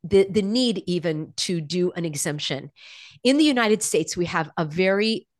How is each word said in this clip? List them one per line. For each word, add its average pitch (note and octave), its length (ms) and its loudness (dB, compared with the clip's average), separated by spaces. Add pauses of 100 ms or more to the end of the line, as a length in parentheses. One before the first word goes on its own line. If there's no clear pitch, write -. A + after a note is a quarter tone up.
the, G3 260 4
the F#3+ 140 0
need A3 420 0
even D#3+ 520 -2
to F3 220 -2
do F3 340 -2
an E3+ 120 -6
exemption. D3 680 -6 (520)
In C4+ 140 4
the D#4+ 60 4
United A3+ 380 2
States, - 340 -2
we F3 100 -2
have E3 320 -2
a F3 60 0
very F#3+ 640 0 (120)